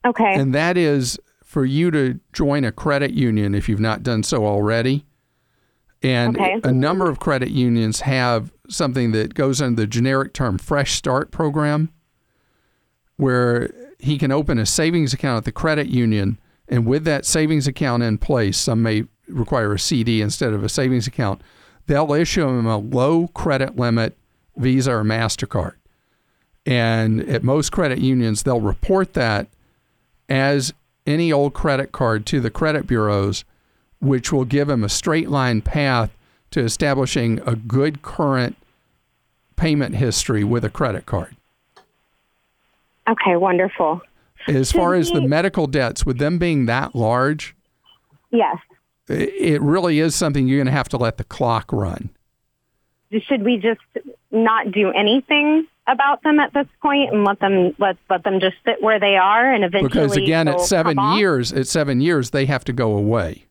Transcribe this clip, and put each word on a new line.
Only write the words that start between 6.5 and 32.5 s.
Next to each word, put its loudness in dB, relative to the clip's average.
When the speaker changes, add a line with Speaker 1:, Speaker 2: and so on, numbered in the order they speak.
Speaker 2:
a 0
number 0
of -4
credit -2
unions 0
have 0
something -2
that 0
goes 0
under 0
the 0
generic 0
term -2
Fresh -2
Start -2
program, 0
where 2
he -2
can 0
open 0
a 0
savings 0
account -2
at -8
the -4
credit -2
union, 0
and 0
with 0
that -2
savings 0
account -2
in 0
place, 0
some 0
may 0
require -2
a -2
C 0
D 2
instead -2
of -2
a -2
savings 0
account, -4
they'll 0
issue 0
him 0
a 0
low 0
credit -2
limit 0
Visa 0
or 0
MasterCard. -2
And 0
at -2
most 0
credit 0
unions, 0
they'll 0
report 0
that -2
as 0
any 0
old 0
credit -2
card -2
to 0
the -2